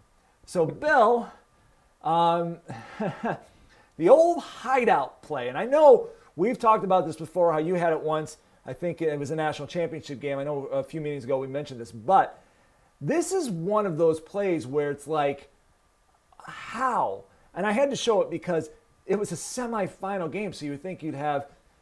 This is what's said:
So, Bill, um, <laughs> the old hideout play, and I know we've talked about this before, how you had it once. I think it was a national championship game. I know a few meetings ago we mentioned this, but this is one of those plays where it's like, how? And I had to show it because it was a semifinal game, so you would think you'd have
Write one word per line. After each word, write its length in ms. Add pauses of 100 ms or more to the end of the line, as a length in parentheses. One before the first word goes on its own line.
(440)
So, 220
Bill, 640 (720)
um, 560 (680)
<laughs> 720
the 120
old 340
hideout 800
play, 260
and 80
I 100
know 420 (280)
we've 220
talked 260
about 220
this 100
before, 360
how 60
you 160
had 180
it 80
once. 360 (300)
I 60
think 280
it 180
was 120
a 60
national 320
championship 520
game. 180
I 60
know 200
a 180
few 180
meetings 240
ago 140
we 80
mentioned 340
this, 120
but 500 (580)
this 320
is 160
one 380
of 120
those 220
plays 460
where 240
it's 160
like, 420 (960)
how? 800 (300)
And 120
I 60
had 180
to 60
show 240
it 100
because 380 (380)
it 120
was 140
a 40
semifinal 920
game, 220
so 120
you 80
would 100
think 200
you'd 120
have 340 (340)